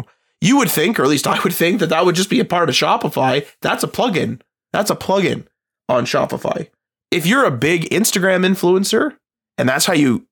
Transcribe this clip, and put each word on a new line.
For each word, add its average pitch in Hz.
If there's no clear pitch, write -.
You 247
would 220
think, 165
or 147
at 131
least 147
I 208
would 175
think, 180
that 165
that 170
would 175
just 185
be 233
a -
part 170
of 127
Shopify. 147
That's 220
a 156
plugin. 143
That's 208
a 151
plugin 185
on 123
Shopify. -
If 170
you're 254
a 185
big 151
Instagram 185
influencer 190
and 120
that's 143
how 190
you 143